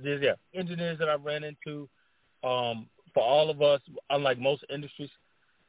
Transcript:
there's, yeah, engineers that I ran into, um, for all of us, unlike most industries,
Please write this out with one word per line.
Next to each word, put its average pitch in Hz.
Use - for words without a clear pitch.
there's, 143
yeah, 123
engineers 170
that 160
I 151
ran 147
into, 147
um, 120
for 123
all 151
of 147
us, 143
unlike 139
most 135
industries, 143